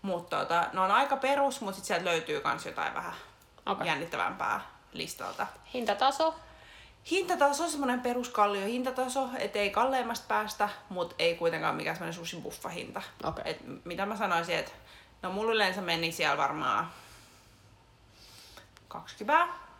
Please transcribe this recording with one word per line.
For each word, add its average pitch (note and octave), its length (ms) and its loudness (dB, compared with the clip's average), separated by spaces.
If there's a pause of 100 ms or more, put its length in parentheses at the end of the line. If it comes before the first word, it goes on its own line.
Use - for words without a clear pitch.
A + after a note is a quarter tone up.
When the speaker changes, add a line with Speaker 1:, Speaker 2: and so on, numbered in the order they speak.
Speaker 1:
Mut F3 280 -4
tota, E3 440 2
ne F#3+ 60 -2
on F#3+ 120 4
aika C4+ 260 6
perus, C#4 440 2
mut G3 140 -6
sit G3 100 -12
sieltä F3+ 200 0
löytyy D#3+ 360 0
kans - 240 -2
jotain - 280 -2
vähän E3+ 200 -6 (520)
Speaker 2:
Okei. G3 220 0
Speaker 1:
jännittävämpää D#3 720 -2 (320)
listalta. - 540 -6 (260)
Speaker 2:
Hintataso? C#4 640 2 (760)
Speaker 1:
Hintataso, E4 580 4
semmonen C4 320 0
peruskallio G#3+ 640 2
hintataso, B3+ 720 0
et - 180 -4
ei G3+ 140 2
kalleimmasta A3+ 580 0
päästä, G#3 420 0 (200)
mut F3 300 -4
ei E3+ 160 4
kuitenkaan D#3+ 400 2
mikään D#3 200 -2
semmonen E3 180 -6
sushi-buffahinta. - 880 -8 (260)
Speaker 2:
Okei. D#3+ 180 -4
Speaker 1:
Et D#3+ 120 -4 (280)
mitä F3+ 200 -4
mä G#3+ 100 -4
sanoisin, F3 400 0
et - 180 -4 (480)
no F3+ 100 -4
mulla A3 200 0
yleensä G3+ 300 2
meni E3 300 0
siellä D3+ 260 2
varmaan C#3+ 520 0 (2000)
kaksikymmentä, D#4 600 2 (320)